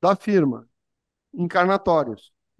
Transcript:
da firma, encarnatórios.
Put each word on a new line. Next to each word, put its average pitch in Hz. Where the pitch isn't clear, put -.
da 190
firma, 139
encarnatórios. 175